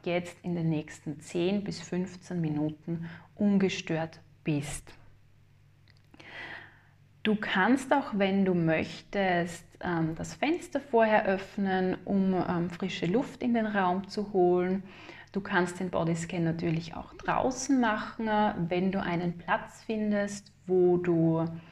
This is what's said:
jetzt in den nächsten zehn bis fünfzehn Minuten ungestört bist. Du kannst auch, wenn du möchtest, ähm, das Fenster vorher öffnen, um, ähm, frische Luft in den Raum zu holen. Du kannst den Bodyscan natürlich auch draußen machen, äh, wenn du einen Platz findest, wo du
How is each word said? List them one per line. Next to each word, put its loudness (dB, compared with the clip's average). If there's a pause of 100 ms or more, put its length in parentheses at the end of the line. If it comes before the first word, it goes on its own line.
jetzt -4
in -4
den 0
nächsten -6
zehn -2
bis -8
fünfzehn -6
Minuten -4 (300)
ungestört 0 (240)
bist. -4 (2250)
Du 2
kannst 2
auch, 2
wenn 4
du 4
möchtest, 0 (160)
ähm, 0
das -8
Fenster -2
vorher 4
öffnen, 0
um, 2
ähm, 0
frische -4
Luft -2
in 0
den 2
Raum 0
zu -6
holen. 4 (480)
Du -2
kannst 0
den -4
Bodyscan -2
natürlich -2
auch -12
draußen 0
machen, -2
äh, 2 (160)
wenn 2
du -2
einen -2
Platz -4
findest, -2 (120)
wo 6
du 2 (260)